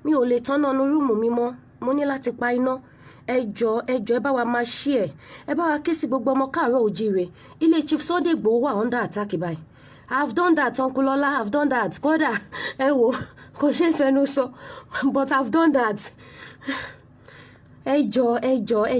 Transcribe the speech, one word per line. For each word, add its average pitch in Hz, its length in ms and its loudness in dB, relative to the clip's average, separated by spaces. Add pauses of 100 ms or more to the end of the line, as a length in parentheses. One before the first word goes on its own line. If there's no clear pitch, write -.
Mi 302 120 0
ò 269 120 4
lè 247 160 2
tán 277 200 -2
náà 277 120 2
nú 269 120 2
rúùmù 277 300 2
mi 226 140 0
mọ́. 240 200 0 (320)
Mo 240 120 -2
ní 294 120 0
láti 269 280 -2
pa 240 200 -4
iná. 254 220 0 (480)
Ẹ 247 140 -2 (200)
jọ̀ọ́, 226 300 0
ẹ 254 120 -2
jọ̀ọ́, 226 180 -2
ẹ 247 40 0
bá 277 120 -2
wa 240 120 0
máa 240 200 0
share. 240 440 -2 (340)
Ẹ - 120 -6
bá 339 100 0
wa 302 140 2
ké 320 160 -2
sí 320 120 -4
gbogbo 247 260 -2
ọmọ 262 200 2
káàárọ̀ 262 300 2
oòjíire. 196 420 0 (360)
Ilé 330 220 4
Chief 302 200 -2
Sunday 349 320 0
Igboho 220 260 2
wà - 140 0
under 240 260 0
attack 208 380 -4
báyìí. 165 200 -4 (520)
I've 254 240 -2
done 349 220 4
that, 262 240 0
Uncle 262 240 0
Lola, 277 240 2 (120)
I've 208 100 -4
done 294 180 2
that. 233 320 0
Kódà, 311 320 2 (420)
ẹ 269 160 0
wò, 247 180 4 (460)
kò - 160 -2
ṣe 339 160 2
é 330 60 4
fẹnu 269 340 2
sọ, 277 180 -2 (680)
but 269 200 0
I've 269 180 0
done 320 220 4
that. 226 260 2 (1800)
Ẹ 269 140 0 (140)
jọ̀ọ́, 240 300 2
ẹ 254 120 0 (140)
jọ̀ọ́, 214 220 2
ẹ 254 120 0